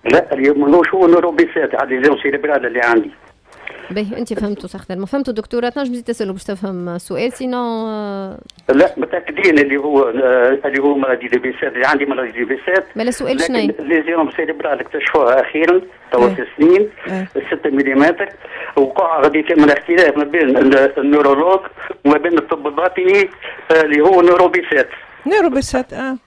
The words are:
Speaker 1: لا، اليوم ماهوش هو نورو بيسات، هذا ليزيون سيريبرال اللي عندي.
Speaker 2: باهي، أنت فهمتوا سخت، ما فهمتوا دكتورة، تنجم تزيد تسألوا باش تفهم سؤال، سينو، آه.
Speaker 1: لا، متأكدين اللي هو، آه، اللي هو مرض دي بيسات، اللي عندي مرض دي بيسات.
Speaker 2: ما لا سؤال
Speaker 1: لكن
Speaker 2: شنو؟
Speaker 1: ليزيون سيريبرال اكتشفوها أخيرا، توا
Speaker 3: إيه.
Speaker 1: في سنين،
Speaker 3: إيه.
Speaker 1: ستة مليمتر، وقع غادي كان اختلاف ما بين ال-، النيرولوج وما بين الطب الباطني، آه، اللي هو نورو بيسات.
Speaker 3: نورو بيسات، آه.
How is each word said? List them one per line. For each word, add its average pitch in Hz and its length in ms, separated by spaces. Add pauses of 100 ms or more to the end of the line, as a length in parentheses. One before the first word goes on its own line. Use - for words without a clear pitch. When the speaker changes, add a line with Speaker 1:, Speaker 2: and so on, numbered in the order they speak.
Speaker 1:
لا، 147 300
اليوم 143 360
ماهوش 170 240
هو 185 120
نورو 170 240
بيسات، 160 440
هذا 127 100
ليزيون 131 380
سيريبرال 143 440
اللي 120 140
عندي. 117 300 (800)
Speaker 2:
باهي، 208 280
أنت 226 160
فهمتوا 202 340
سخت، - 240
ما 190 140
فهمتوا 262 280
دكتورة، 240 340
تنجم 254 240
تزيد 240 120
تسألوا 220 280
باش 190 120
تفهم 180 540
سؤال، 226 340
سينو، 240 560
آه. 202 500 (300)
Speaker 1:
لا، 170 280
متأكدين 165 600
اللي 139 180
هو، 139 260
آه، 127 640
اللي 139 180
هو 143 160
مرض 131 200
دي 120 200
بيسات، 127 340
اللي 123 140
عندي 143 200
مرض 131 260
دي 117 120
بيسات. 180 420 (100)
Speaker 2:
ما 220 60
لا 240 80
سؤال 240 260
Speaker 1:
لكن 311 100
Speaker 2:
شنو؟ 220 400
Speaker 1:
ليزيون 160 500
سيريبرال 151 440
اكتشفوها 131 600
أخيرا، 170 400 (320)
توا 120 160
Speaker 3:
إيه. 95 60
Speaker 1:
في 127 120 (100)
سنين، 185 320 (200)
Speaker 3:
إيه. 190 260
Speaker 1:
ستة - 360
مليمتر، 139 580 (480)
وقع 156 440
غادي 147 220
كان 151 280
اختلاف 170 460
ما 147 80
بين 143 320
ال-، 135 420
النيرولوج 147 600 (440)
وما 147 140
بين 165 200
الطب 147 280
الباطني، 185 600 (420)
آه، 160 100
اللي 147 200
هو 175 220
نورو 175 260
بيسات. 165 400 (380)
Speaker 3:
نورو 349 240
بيسات، 262 420
آه. 262 240 (100)